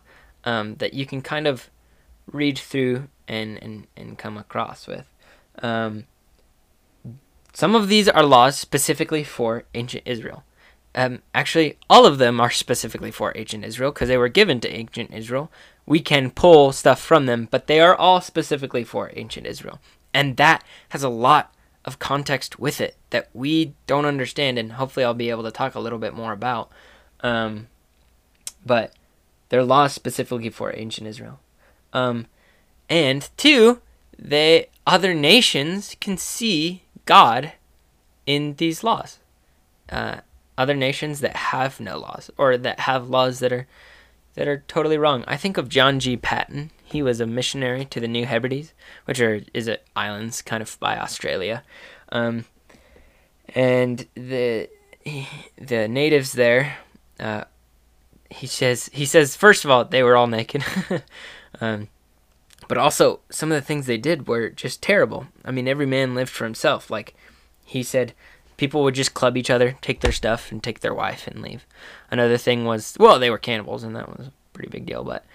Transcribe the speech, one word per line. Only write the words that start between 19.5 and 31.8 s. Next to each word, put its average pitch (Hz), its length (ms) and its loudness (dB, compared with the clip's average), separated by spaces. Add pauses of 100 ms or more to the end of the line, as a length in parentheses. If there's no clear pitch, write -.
And 135 240 0
that 151 260 4 (260)
has 143 140 -6
a 131 60 0
lot 123 440 2 (300)
of 135 160 -12
context 139 600 -4
with 143 220 -4
it - 140 -6 (140)
that - 240 -4
we 143 400 -2 (140)
don't 143 180 0
understand, 135 520 -2
and 113 160 -6
hopefully 131 320 -4
I'll 120 80 0
be 117 160 -4
able 113 140 -4
to 110 80 -8
talk 131 240 -6
a 110 40 -8
little 113 200 -8
bit 107 140 -8
more 113 180 -10
about. 113 400 -6 (500)
Um, 113 460 -4 (1000)
but 117 300 0 (540)
they're 127 140 4
laws 139 300 4
specifically 123 560 -6
for 107 260 -8
ancient 110 320 -12
Israel. 113 320 -16 (540)